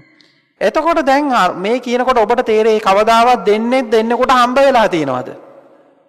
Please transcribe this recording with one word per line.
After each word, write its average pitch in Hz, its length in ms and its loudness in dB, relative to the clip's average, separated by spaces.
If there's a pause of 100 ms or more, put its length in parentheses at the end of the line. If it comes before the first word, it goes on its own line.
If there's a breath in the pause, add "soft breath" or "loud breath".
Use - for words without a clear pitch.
(600 soft breath)
එතකොට 320 440 -2
දැන් 277 260 0
ආ, 190 220 0
මේ 208 260 -4
කියනකොට 247 380 -2
ඔබට 240 280 0
තේරෙයි 220 340 2
කවදාවත් 214 640 2
දෙන්නේ 233 380 0
දෙන්නෙකුට 233 480 0
හම්බ 254 260 2
වෙලා 262 320 2
තියෙනවද? 135 400 -4 (800)